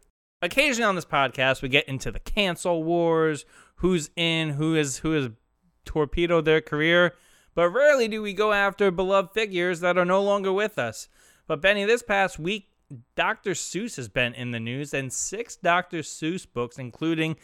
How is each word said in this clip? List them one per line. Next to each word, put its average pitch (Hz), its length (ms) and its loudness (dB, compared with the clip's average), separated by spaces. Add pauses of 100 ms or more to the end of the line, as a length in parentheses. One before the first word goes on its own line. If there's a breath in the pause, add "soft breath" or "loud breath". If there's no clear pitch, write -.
(420)
Occasionally 233 460 2
on 190 80 2
this - 100 -6
podcast, 135 560 0
we 135 80 -4
get 139 180 2
into 135 240 -8
the - 80 -8
cancel 175 640 -2
wars, 160 640 0 (320 soft breath)
who's 170 380 0
in, 160 360 0
who 156 240 0
is, 143 240 -2
who 160 120 -2
has 147 180 0 (560)
torpedoed 165 600 0
their 156 160 4
career, 165 540 2 (380 soft breath)
but 175 160 4
rarely 262 380 4
do 214 140 -4
we 208 120 -4
go 214 180 2
after 202 400 2
beloved 190 420 2
figures 180 460 -2
that 175 180 2
are 180 80 4
no 190 160 2
longer 202 300 0
with 208 260 -2
us. 117 300 -6 (400 soft breath)
But 147 140 -2
Benny, 202 240 2
this 226 180 2
past 196 360 0
week, 202 320 -6 (440)
Doctor 190 360 -2
Seuss 202 440 -6
has 120 140 -10
been 123 260 0
in 123 160 -8
the 117 80 -6
news, 131 340 -8
and 135 180 -4
six - 440 -8
Doctor 175 440 0
Seuss 160 520 -6
books, 120 260 -6
including 156 680 -2